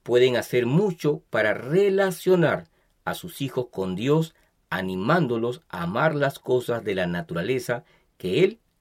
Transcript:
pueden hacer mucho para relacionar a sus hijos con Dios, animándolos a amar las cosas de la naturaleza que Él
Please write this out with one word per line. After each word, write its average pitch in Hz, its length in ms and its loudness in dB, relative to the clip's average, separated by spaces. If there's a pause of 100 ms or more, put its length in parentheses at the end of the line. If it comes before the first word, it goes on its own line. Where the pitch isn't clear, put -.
pueden 123 320 4
hacer 117 300 0
mucho 156 640 0
para 107 240 0
relacionar 185 1120 2 (380)
a 90 80 -4
sus - 280 -12
hijos 127 300 -4
con 95 240 -4
Dios, 147 400 0 (340)
animándolos 113 1000 -2
a 87 140 -8
amar 127 320 0
las 143 240 -2
cosas 117 440 -2
de 101 120 -2
la 90 120 0
naturaleza 92 800 -4 (320)
que 101 260 0
Él 208 160 0 (220)